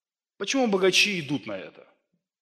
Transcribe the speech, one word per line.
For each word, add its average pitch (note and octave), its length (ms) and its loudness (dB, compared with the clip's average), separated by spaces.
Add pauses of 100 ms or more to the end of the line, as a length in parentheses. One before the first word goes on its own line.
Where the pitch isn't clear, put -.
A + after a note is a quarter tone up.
(360)
Почему B3 300 0
богачи F#3+ 520 2
идут C#3+ 280 -4
на G2+ 100 -8
это? - 320 -16 (540)